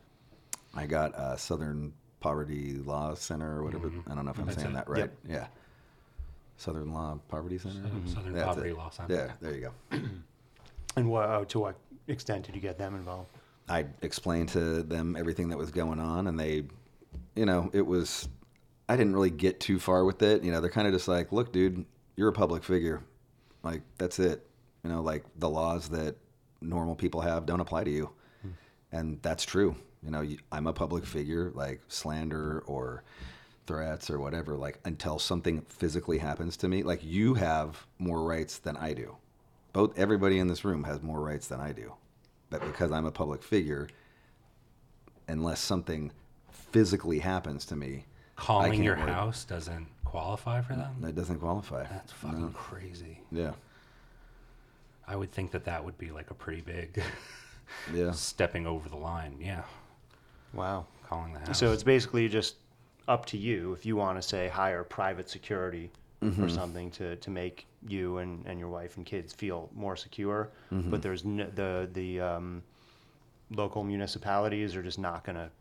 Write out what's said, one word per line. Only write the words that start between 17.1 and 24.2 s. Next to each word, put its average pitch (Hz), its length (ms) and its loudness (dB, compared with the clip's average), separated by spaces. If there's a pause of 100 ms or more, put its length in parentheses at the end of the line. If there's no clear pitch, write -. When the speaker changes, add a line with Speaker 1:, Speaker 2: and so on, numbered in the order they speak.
Speaker 1:
you 110 100 4
know, 90 280 4
it 98 120 6
was, - 440 0 (580)
I 117 80 4
didn't 104 180 6
really 95 180 6
get 90 280 2
too 95 200 4
far 92 260 6
with 95 160 4
it. 107 220 8
You 87 80 4
know, 82 100 4
they're 87 80 4
kinda 104 220 4
just 92 160 2
like, 87 260 4
"Look, 120 180 2
dude, 92 320 4 (320)
you're 104 140 6
a - 40 4
public 82 300 4
figure. 85 380 2 (640)
Like, 80 180 -2 (160)
that's 90 220 0
it." 87 280 4 (360)